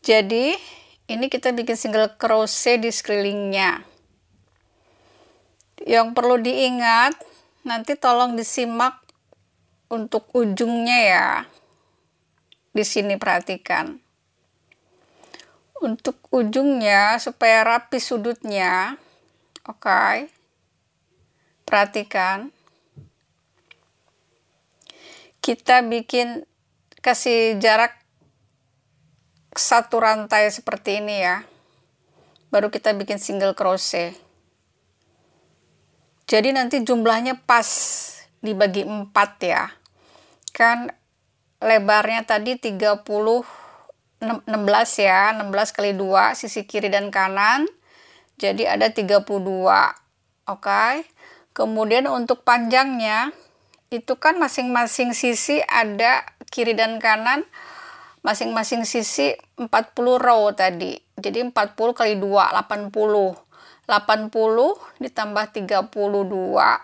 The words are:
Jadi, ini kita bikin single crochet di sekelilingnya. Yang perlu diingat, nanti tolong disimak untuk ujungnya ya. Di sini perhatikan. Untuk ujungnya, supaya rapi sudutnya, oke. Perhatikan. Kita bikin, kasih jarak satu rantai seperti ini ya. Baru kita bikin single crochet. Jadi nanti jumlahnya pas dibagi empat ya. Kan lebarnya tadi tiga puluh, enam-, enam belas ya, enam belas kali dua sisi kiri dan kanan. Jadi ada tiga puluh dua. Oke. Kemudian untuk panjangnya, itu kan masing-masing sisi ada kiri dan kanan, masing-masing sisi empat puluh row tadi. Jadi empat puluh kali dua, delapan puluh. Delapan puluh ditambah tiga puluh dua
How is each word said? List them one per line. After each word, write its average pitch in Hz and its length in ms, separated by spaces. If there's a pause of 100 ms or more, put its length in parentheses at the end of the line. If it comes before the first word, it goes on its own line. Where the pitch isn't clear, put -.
Jadi, 226 480 (560)
ini 233 160
kita 254 240
bikin 240 240
single 220 400
crochet 220 640
di 226 80
sekelilingnya. 202 960 (2000)
Yang 226 320
perlu 247 240
diingat, 247 800 (480)
nanti 233 320
tolong 247 400
disimak 233 640 (880)
untuk 220 400
ujungnya 233 720
ya. 185 260 (1400)
Di 214 160
sini 202 320
perhatikan. 180 800 (1800)
Untuk - 480
ujungnya, 226 880
supaya 226 480
rapi 233 320
sudutnya, 208 960 (720)
oke. 214 640 (1400)
Perhatikan. 202 880 (3000)
Kita 247 400
bikin, 240 640 (560)
kasih 226 560
jarak 220 400 (1600)
satu 233 400
rantai 214 560
seperti 208 480
ini 208 240
ya. 180 160 (1120)
Baru 208 160
kita 220 240
bikin 196 240
single 196 400
crochet. 185 560 (2250)
Jadi 220 240
nanti 254 320
jumlahnya 233 560
pas 233 240 (800)
dibagi 202 400
empat 202 460 (100)
ya. - 240 (880)
Kan 233 400 (640)
lebarnya 214 720
tadi 233 320
tiga 208 400
puluh, 220 400 (800)
enam-, 226 240
enam 220 160
belas 208 320
ya, 196 400
enam 208 160
belas 202 240
kali 202 240
dua 196 400
sisi 214 320
kiri 202 240
dan 202 160
kanan. 202 560 (720)
Jadi 196 320
ada 220 240
tiga 202 320
puluh 202 160
dua. 190 480 (560)
Oke. 208 560 (560)
Kemudian 220 480
untuk 247 400
panjangnya, 240 880 (560)
itu 240 320
kan 320 160
masing-masing 247 800
sisi 247 480
ada 226 560 (320)
kiri 226 240
dan 226 240
kanan, 226 400 (800)
masing-masing 226 640
sisi 254 480 (240)
empat 226 380
puluh 247 240
row 226 320
tadi. 185 480 (180)
Jadi 202 300
empat 208 320
puluh 233 160
kali 214 240
dua, 196 320
delapan 202 400
puluh. 208 420 (540)
Delapan 214 400
puluh 226 480 (240)
ditambah 214 560
tiga 196 320
puluh 202 400
dua 185 560